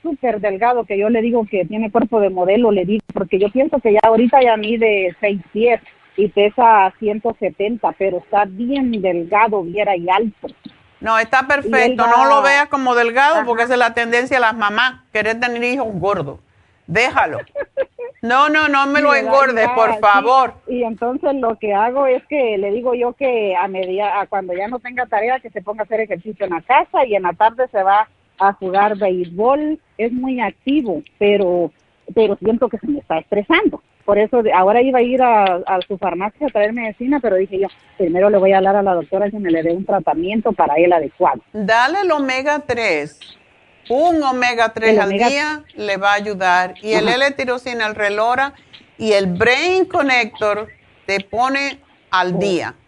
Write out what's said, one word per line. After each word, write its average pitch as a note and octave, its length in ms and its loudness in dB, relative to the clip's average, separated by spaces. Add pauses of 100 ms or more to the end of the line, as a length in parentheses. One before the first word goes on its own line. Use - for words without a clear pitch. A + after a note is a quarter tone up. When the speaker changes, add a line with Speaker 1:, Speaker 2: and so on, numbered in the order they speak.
Speaker 1:
súper B3+ 380 -4
delgado, G#3+ 440 0
que G3+ 140 -4
yo G#3 100 0
le A3+ 140 2
digo A#3 260 0
que F#3 160 -2
tiene G#3+ 280 -4
cuerpo A3+ 280 0
de G3 100 2
modelo, G3+ 420 2
le F#3+ 120 0
digo, G#3 200 -2 (100)
porque F#3+ 240 -2
yo G#3 120 2
pienso C#4 280 0
que A3 140 2
ya G#3+ 100 6
ahorita A#3 400 6
ya A#3 140 4
mide G#3+ 640 0
seis G3+ 200 -2 (120)
pies A3+ 280 2 (360)
y G#3 120 2
pesa G#3 720 4
ciento G#3+ 400 -4
setenta, G3+ 580 -4
pero F#3 220 -2
está G3+ 280 -2
bien A#3+ 540 -4
delgado, F#3+ 640 0
viera, G3 340 -2
y E3+ 140 -6
alto. G#3 380 -2 (520)
Speaker 2:
No, A3 180 -2
está A3+ 200 0
Speaker 1:
Y C4 40 2
él C4 40 -8 (240)
Speaker 2:
perfecto, B3+ 340 2
Speaker 1:
va A#3 60 2
Speaker 2:
no B3 180 6
lo C#4 140 4
veas C#4 240 4
como C4 300 0
delgado, B3 400 2
Speaker 1:
Ajá. C#4 100 0
Speaker 2:
porque A#3 160 -2
esa B3 120 0
es B3 40 0
la A#3 160 2
tendencia A#3+ 440 0
de - 20 2
las A3+ 160 0
mamás, A3+ 460 -2 (100)
querer A3 260 -2
tener A#3+ 240 -4
hijos B3 300 -4
gordos. F3 480 -4 (480)
Déjalo. G#3+ 500 0
Speaker 1:
<laughs> - 100 -12 (720)
Speaker 2:
No, C4 260 2
no, D4+ 200 0
no C#4 180 0
me C#4+ 140 0
Speaker 1:
Sí, - 20 -2
Speaker 2:
lo D4 80 2
Speaker 1:
¿verdad? C4 160 0
Speaker 2:
engordes, A#3+ 400 2
Speaker 1:
Ya, A#3+ 80 -2
Speaker 2:
por A3 180 2
Speaker 1:
sí. G#3+ 80 -4
Speaker 2:
favor. A3 540 2 (120)
Speaker 1:
Y B3 160 -4
entonces B3 520 -4
lo A3+ 240 -2
que G#3 160 -2
hago B3 320 0
es B3+ 200 0
que B3 300 0
le G3+ 140 -2
digo A#3+ 240 -2
yo A#3+ 180 -2
que A3+ 420 -2
a F#3 140 -2
media, F#3+ 500 -4
a F#3+ 80 -4
cuando F#3 280 -6
ya F#3+ 120 -4
no B3 120 -8
tenga B3 260 -6
tarea, A#3 360 -2
que A3+ 100 -18
se G3+ 100 -10
ponga G#3 220 -10
a - 20 -4
hacer A3 160 -2
ejercicio G3+ 460 -6
en F3+ 60 -6
la E3+ 100 -6
casa D4+ 420 0
y G#3+ 120 -2
en F#3 80 -2
la F3 100 -2
tarde A#3 360 -2
se G3+ 120 -2
va G3+ 260 2 (300)
a G3 160 2
jugar G3 420 -2
béisbol. G#3 840 -2 (200)
Es A3+ 120 -2
muy B3+ 300 -4
activo, A3+ 640 -4 (160)
pero, F3+ 520 2 (440)
pero G#3 220 2
siento A3 340 -2
que A3 80 -8
se - 80 -10
me C#4+ 140 -4
está D#3+ 180 -4
estresando. C4+ 640 -2 (240)
Por G3+ 120 2
eso G#3+ 240 2
de, G#3+ 120 0
ahora G3 260 4
iba B3+ 200 2
a - 20 4
ir B3 180 0
a, G#3 360 4
a F#3 300 -2
su G3 120 -8
farmacia G3 480 -6
a B3 40 -2
traer G#3+ 220 0
medicina, A#3+ 480 -4
pero G3 160 0
dije G3 240 -2
yo, F#3+ 80 -2 (300)
primero F#3 320 2
le G3+ 80 4
voy F#3+ 140 4
a F#3+ 40 6
hablar F#3+ 200 2
a G3+ 60 2
la F#3+ 120 2
doctora F#3+ 360 -2
que G#3+ 80 -10
me F#3 120 -4
le E3 120 0
dé E3 120 -2
un F#3 100 -6
tratamiento G3 680 -2
para D3+ 240 0
él F3 180 4
adecuado. D#3 480 -2 (100)
Speaker 2:
Dale A#3 520 0
el F4 60 0
omega C#4+ 560 -2
tres. F3+ 540 -4 (680)
Un D#4 340 0
omega B3 500 0
tres A3 200 0
Speaker 1:
El G#3+ 80 4
Speaker 2:
al G3+ 80 0
Speaker 1:
omega G#3+ 200 0
Speaker 2:
día D4+ 360 -4 (100)
le G3+ 220 -4
va G3+ 160 0
a - 20 2
ayudar. F#3 680 -2
Y G#3+ 120 -4
el G#3+ 140 2
Speaker 1:
Ajá. A#3+ 80 0
Speaker 2:
L-tirocina, B3+ 680 -4
el G#3+ 80 -6
Relora A3+ 600 -2 (440)
y A3 140 -2
el G3 140 2
Brain C4 580 0
Connector A#3 840 -2 (380)
te G3 140 -2
pone C4+ 600 -4 (300)
al F3+ 240 0
Speaker 1:
Oh. F3 40 -2
Speaker 2:
día. F3 360 -4 (140)